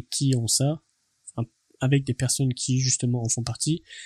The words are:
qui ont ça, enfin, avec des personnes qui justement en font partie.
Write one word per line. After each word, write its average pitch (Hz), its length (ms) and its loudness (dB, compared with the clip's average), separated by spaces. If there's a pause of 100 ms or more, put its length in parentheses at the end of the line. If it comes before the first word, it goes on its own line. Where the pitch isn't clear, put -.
qui 135 260 2
ont 113 120 0
ça, 143 340 0 (540)
enfin, 120 120 -4 (340)
avec 135 240 4
des 123 80 0
personnes 127 400 0
qui 127 260 0
justement 123 420 0
en 113 60 -2
font 117 160 -2
partie. 151 400 -2 (220)